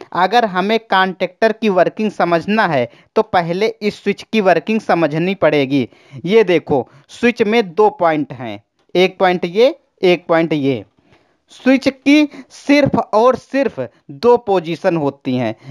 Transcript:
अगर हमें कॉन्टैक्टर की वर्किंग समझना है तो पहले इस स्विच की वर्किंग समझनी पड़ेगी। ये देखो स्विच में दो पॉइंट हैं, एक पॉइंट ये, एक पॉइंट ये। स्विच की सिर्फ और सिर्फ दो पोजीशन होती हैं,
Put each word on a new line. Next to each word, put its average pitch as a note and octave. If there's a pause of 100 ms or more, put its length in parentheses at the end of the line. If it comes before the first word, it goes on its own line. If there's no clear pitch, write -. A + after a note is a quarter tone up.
(140)
अगर F#3+
हमें G3
कॉन्टैक्टर F#3+
की G#3+
वर्किंग F3+
समझना F#3+
है C3+ (280)
तो A3
पहले F3 (160)
इस G3+
स्विच G3+
की A3
वर्किंग F#3+
समझनी E3+
पड़ेगी। C#3 (360)
ये G#3+
देखो D3+ (220)
स्विच A#3
में G#3
दो G#3
पॉइंट D#3+
हैं, A#2 (320)
एक F3+
पॉइंट F3+
ये, A3+ (280)
एक F3+
पॉइंट E3
ये। C3+ (680)
स्विच C4
की C#4+ (220)
सिर्फ C#4+
और A#3
सिर्फ C4 (300)
दो A3
पोजीशन F3
होती C#3
हैं, A2+ (160)